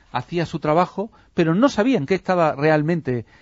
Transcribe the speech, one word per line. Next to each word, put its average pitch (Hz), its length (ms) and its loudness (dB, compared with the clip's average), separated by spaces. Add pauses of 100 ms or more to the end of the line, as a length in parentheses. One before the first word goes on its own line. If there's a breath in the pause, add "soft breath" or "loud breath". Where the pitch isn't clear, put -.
(120)
hacía 160 340 -4
su 156 140 -8
trabajo, 180 500 -2 (240 soft breath)
pero 165 220 2
no 262 120 4
sabían 214 380 0
que 190 80 -2
estaba 175 400 0
realmente 151 720 0 (160 soft breath)